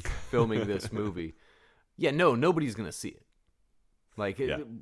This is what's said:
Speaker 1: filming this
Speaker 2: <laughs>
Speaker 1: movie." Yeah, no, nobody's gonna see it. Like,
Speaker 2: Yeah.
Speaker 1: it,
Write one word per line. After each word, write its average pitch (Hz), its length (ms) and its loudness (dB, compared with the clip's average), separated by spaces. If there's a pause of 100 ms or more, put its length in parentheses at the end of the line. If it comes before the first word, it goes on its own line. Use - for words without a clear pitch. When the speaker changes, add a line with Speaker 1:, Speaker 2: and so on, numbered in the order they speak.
(320)
Speaker 1:
filming 113 340 4
this 101 260 -2
Speaker 2:
<laughs> - 0 -
Speaker 1:
movie." 90 440 -4 (600)
Yeah, - 140 0
no, 151 240 6
nobody's 151 400 2
gonna 98 180 -6
see - 180 -10
it. - 140 -16 (960)
Like, 101 220 -2
Speaker 2:
Yeah. 143 220 -2
Speaker 1:
it, 131 60 -12 (140)